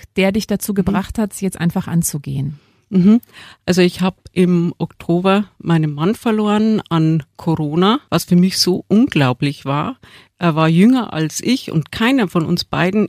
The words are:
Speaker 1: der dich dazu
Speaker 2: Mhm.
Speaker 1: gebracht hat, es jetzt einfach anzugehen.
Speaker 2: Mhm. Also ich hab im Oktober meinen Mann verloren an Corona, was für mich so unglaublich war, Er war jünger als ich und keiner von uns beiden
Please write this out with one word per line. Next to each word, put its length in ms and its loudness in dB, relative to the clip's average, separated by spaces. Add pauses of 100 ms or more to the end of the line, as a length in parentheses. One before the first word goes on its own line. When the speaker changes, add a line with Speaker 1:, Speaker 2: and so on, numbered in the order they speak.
(160)
Speaker 1:
der 160 2
dich 160 -2
dazu 240 -4
Speaker 2:
Mhm. 60 -4
Speaker 1:
gebracht 420 -2
hat, 140 -4
es 80 -12
jetzt 180 -6
einfach 280 -2
anzugehen. 720 -4 (320)
Speaker 2:
Mhm. 320 4 (460)
Also 140 2
ich 200 2
hab 160 -2 (140)
im 480 0
Oktober 640 -2 (140)
meinen 340 0
Mann 220 -2
verloren 760 0
an 320 2 (160)
Corona, 640 0 (100)
was 140 -2
für 120 0
mich 220 2
so 300 0
unglaublich 800 0
war, 320 -4 (460)
Er 120 2
war 120 2
jünger 460 4
als 260 -6
ich 320 -4
und 220 -4
keiner 340 0
von 180 -2
uns 200 -2
beiden 440 0